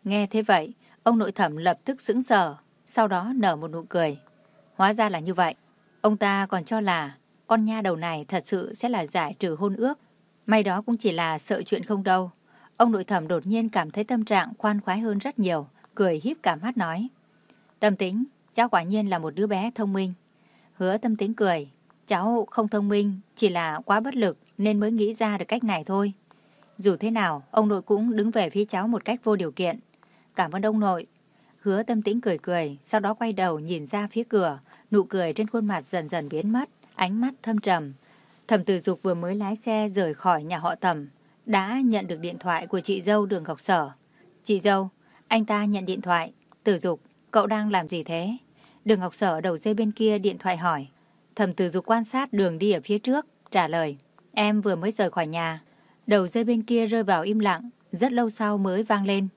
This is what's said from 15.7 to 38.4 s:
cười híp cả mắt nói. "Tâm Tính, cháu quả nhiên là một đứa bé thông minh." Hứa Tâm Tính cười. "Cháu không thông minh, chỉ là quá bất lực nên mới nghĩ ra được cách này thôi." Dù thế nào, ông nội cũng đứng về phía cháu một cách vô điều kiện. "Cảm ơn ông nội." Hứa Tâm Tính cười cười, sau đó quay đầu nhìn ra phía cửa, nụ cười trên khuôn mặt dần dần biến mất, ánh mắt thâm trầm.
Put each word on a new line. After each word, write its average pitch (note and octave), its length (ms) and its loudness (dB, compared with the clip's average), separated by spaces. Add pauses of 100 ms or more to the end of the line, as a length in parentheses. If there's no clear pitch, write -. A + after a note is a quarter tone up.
cười F3 300 2
híp C#4+ 180 -4
cả E3+ 140 2
mắt A3 200 -6
nói. F#3 320 -2 (720)
"Tâm G#3 160 2
Tính, G3 280 -2 (300)
cháu A#3 140 4
quả F#3 140 2
nhiên G3+ 280 0
là F3+ 80 0
một D#3 160 -6
đứa G3 120 0
bé G3+ 280 -2
thông G3+ 180 -2
minh." F#3+ 200 -2 (640)
Hứa F#3 240 0
Tâm A3 180 0
Tính G#3+ 180 -2
cười. E3 360 0 (360)
"Cháu G#3 440 0
không A3 180 0
thông G3+ 200 0
minh, G3+ 320 0 (160)
chỉ G#3+ 120 2
là E3 360 0
quá G3+ 160 2
bất C4+ 160 -6
lực G#3 220 0 (200)
nên G#3 220 2
mới G#3+ 100 0
nghĩ A3 240 0
ra G#3 240 0
được F3 100 -4
cách B3 160 0
này F3+ 200 0
thôi." G3 280 0 (680)
Dù F#3 180 2
thế G#3+ 140 -2
nào, F3+ 400 0
ông G#3+ 180 4
nội G3 140 0
cũng G#3+ 340 2
đứng G#3+ 140 2
về G#3 200 0
phía G#3 140 0
cháu G#3 240 -4
một A#3 160 -2
cách B3 200 -4
vô G#3+ 120 4
điều E3+ 160 -4
kiện. F3+ 260 -2 (580)
"Cảm E3 160 0
ơn F#3+ 100 -4
ông G#3+ 180 2
nội." F#3 260 0 (540)
Hứa G3+ 220 0
Tâm A3 200 0
Tính G#3+ 180 0
cười F#3 180 0
cười, D#3+ 460 -2
sau G#3+ 160 0
đó G3+ 140 0
quay A3+ 180 -4
đầu F#3 260 0
nhìn D#3 280 -6
ra G3+ 240 -4
phía A#3 140 -4
cửa, F3 340 0 (320)
nụ G3+ 140 4
cười F3+ 280 0
trên G#3+ 140 -2
khuôn A3 200 -2
mặt F3+ 200 -2
dần E3 220 -4
dần D#3 200 -4
biến E3 240 -2
mất, C4 160 0 (260)
ánh F#3+ 260 0
mắt C4 220 -2
thâm A3 160 0
trầm. E3 340 0 (560)